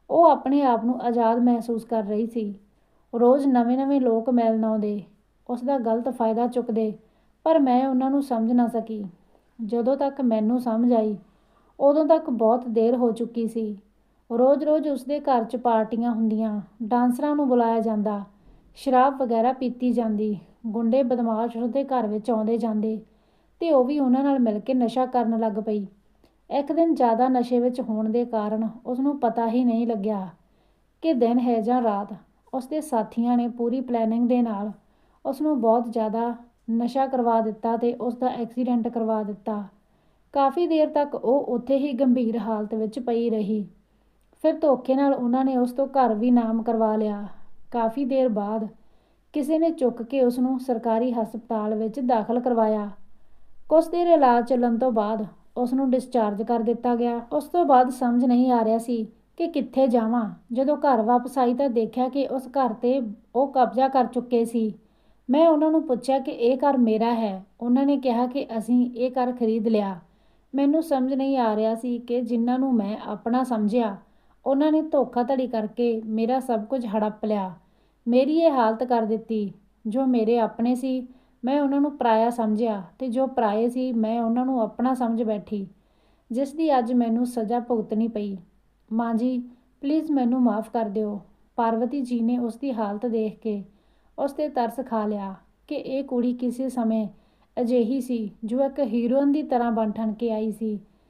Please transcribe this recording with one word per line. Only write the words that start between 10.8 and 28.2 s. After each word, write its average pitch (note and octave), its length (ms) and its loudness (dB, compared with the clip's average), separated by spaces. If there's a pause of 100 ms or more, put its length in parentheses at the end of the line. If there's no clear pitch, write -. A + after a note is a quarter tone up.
ਆਈ, G#3+ 240 2 (640)
ਉਦੋਂ D4 240 6
ਤੱਕ D#4+ 260 4
ਬਹੁਤ A#3+ 380 2
ਦੇਰ A3+ 280 2
ਹੋ A#3+ 140 2
ਚੁੱਕੀ A3+ 380 -4
ਸੀ। A3 300 -6 (600)
ਰੋਜ਼-ਰੋਜ਼ D4 500 4
ਉਸ C4 160 -4
ਦੇ D4 160 -2
ਘਰ B3+ 240 2
'ਚ A#3+ 120 -8
ਪਾਰਟੀਆਂ A#3 560 0
ਹੁੰਦੀਆਂ, A3 480 -2 (220)
ਡਾਂਸਰਾਂ B3 540 0
ਨੂੰ C#4+ 120 0
ਬੁਲਾਇਆ A#3 320 2
ਜਾਂਦਾ, G#3 440 -2 (500)
ਸ਼ਰਾਬ C4+ 480 2
ਵਗੈਰਾ A#3 300 2
ਪੀਤੀ B3 400 -2
ਜਾਂਦੀ, G#3+ 460 -2 (280)
ਗੁੰਡੇ A3+ 360 0
ਬਦਮਾਸ਼ A#3 540 -2
ਉਸ A#3+ 140 -4
ਦੇ C#4 140 -2
ਘਰ B3+ 220 -2
ਵਿੱਚ G#3+ 240 -4
ਆਉਂਦੇ A3 280 0
ਜਾਂਦੇ A3 420 -2 (600)
ਤੇ E4 120 0
ਉਹ C4 120 6
ਵੀ D4 140 -2
ਉਹਨਾਂ C4 260 2
ਨਾਲ C#4 140 2
ਮਿਲ G#3+ 220 0
ਕੇ C4 140 -4
ਨਸ਼ਾ B3+ 320 0
ਕਰਨ A3+ 340 0
ਲੱਗ A3+ 120 0
ਪਈ। G#3 340 -4 (640)
ਇੱਕ C#4+ 220 -2
ਦਿਨ E4 220 2
ਜ਼ਿਆਦਾ A#3+ 340 2
ਨਸ਼ੇ B3 320 2
ਵਿੱਚ B3 200 0
ਹੋਣ A3 280 -4
ਦੇ A#3+ 160 0